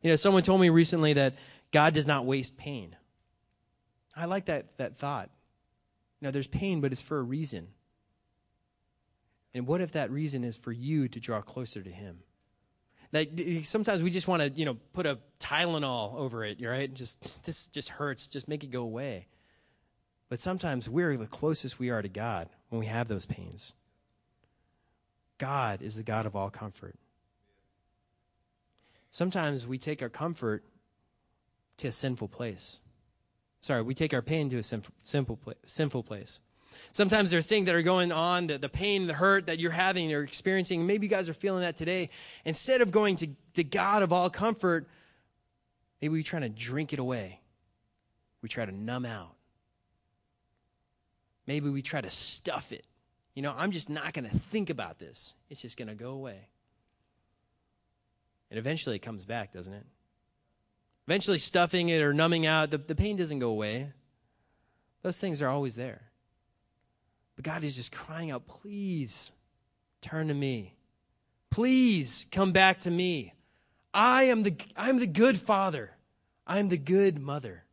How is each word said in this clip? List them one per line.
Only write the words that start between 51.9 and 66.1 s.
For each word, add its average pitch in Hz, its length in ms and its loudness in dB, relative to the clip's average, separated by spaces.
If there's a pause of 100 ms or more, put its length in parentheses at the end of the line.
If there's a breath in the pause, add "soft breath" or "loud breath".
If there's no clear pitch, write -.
to - 80 -10
stuff - 600 -4
it. - 120 -14 (500)
You 135 60 -8
know, 139 160 -4
"I'm 175 140 0
just 170 180 -6
not 151 240 -6
gonna 127 160 -6
think 208 400 -2
about 101 300 -8
this. - 340 -14 (160)
It's 143 140 -16
just 117 160 -14
gonna 107 160 -10
go 117 160 -12
away." 123 380 -14 (2000)
And 110 80 -8
eventually 127 380 -4
it 95 40 -8
comes 104 240 -12
back, 107 280 -8
doesn't 92 200 -14
it? 101 140 -16 (1200)
Eventually 190 320 2
stuffing 175 500 2
it 165 140 4
or 147 100 4
numbing 160 340 4
out, 156 240 4
the, 151 80 -2
the 151 160 -6
pain 202 220 0
doesn't 156 220 -2
go 120 120 0
away. 110 420 -4 (1120)
Those 180 160 -2
things 165 220 -2
are 139 80 2
always 131 280 -2
there. 120 260 -10 (1300)